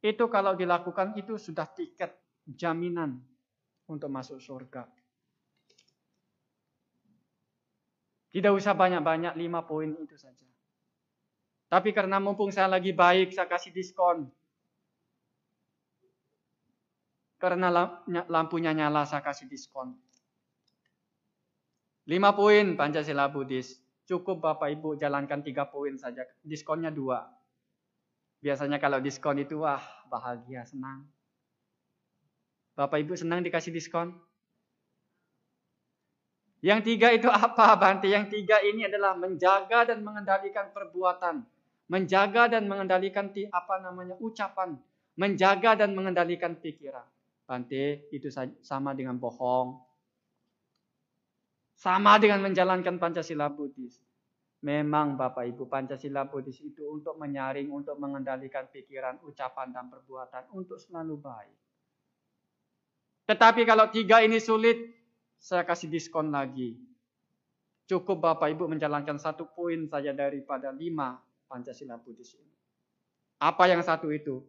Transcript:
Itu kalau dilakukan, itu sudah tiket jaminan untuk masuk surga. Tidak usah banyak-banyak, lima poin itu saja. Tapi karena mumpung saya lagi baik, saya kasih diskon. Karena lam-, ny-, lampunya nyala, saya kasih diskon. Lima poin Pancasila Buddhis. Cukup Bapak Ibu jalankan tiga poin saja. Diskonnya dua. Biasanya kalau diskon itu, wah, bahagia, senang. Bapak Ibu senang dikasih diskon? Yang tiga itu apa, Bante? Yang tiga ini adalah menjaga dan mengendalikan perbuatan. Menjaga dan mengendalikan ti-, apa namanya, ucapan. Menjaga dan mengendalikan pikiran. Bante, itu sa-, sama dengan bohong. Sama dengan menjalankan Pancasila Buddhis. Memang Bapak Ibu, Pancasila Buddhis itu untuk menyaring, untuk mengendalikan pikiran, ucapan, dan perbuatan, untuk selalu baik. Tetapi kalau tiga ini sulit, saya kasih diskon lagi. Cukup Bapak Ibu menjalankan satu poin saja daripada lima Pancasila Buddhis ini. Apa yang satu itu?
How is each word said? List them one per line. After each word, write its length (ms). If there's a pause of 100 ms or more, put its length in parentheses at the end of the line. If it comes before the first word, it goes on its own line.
Itu 300
kalau 240
dilakukan, 640
itu 160
sudah 320
tiket 480 (320)
jaminan 720 (720)
untuk 160
masuk 320
surga. 480 (3500)
Tidak 240
usah 160
banyak-banyak, 640
lima 320
poin 320
itu 160
saja. 320 (1200)
Tapi 240
karena 320
mumpung 240
saya 240
lagi 240
baik, 400
saya 120
kasih 280
diskon. 560 (3000)
Karena 320
lam-, 400
ny-, 240
lampunya 400
nyala, 320
saya 160
kasih 320
diskon. 400 (2250)
Lima 240
poin 480
Pancasila 480
Buddhis. 560 (240)
Cukup 320
Bapak 320
Ibu 240
jalankan 480
tiga 240
poin 320
saja. 240 (160)
Diskonnya 480
dua. 400 (1120)
Biasanya 400
kalau 240
diskon 400
itu, 160
wah, 240 (240)
bahagia, 560
senang. 400 (1800)
Bapak 240
Ibu 160
senang 240
dikasih 320
diskon? 400 (2500)
Yang 320
tiga 160
itu 160
apa, 480
Bante? 320
Yang 320
tiga 240
ini 240
adalah 320
menjaga 720
dan 80
mengendalikan 720
perbuatan. 720 (440)
Menjaga 640
dan 160
mengendalikan 680
ti-, 160
apa 320
namanya, 400
ucapan. 560 (400)
Menjaga 560
dan 160
mengendalikan 640
pikiran. 480 (440)
Bante, 640
itu 180
sa-, 300
sama 320
dengan 240
bohong. 640 (2000)
Sama 420
dengan 240
menjalankan 560
Pancasila 480
Buddhis. 540 (640)
Memang 500
Bapak 300
Ibu, 240
Pancasila 560
Buddhis 340
itu 300
untuk 320
menyaring, 480
untuk 320
mengendalikan 640
pikiran, 540
ucapan, 480
dan 160
perbuatan, 720
untuk 240
selalu 400
baik. 360 (1700)
Tetapi 340
kalau 300
tiga 320
ini 160
sulit, 480 (480)
saya 260
kasih 300
diskon 400
lagi. 420 (1120)
Cukup 400
Bapak 320
Ibu 100
menjalankan 540
satu 320
poin 320
saja 260
daripada 640
lima 480 (240)
Pancasila 560
Buddhis 320
ini. 200 (840)
Apa 320
yang 160
satu 240
itu? 400